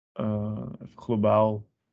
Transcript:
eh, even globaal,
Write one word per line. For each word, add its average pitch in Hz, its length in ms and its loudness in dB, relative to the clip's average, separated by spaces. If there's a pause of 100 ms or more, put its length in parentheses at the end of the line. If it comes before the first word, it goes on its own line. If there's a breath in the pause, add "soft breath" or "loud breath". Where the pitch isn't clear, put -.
(120)
eh, 107 540 -4 (160)
even - 160 -20
globaal, 107 680 2 (260)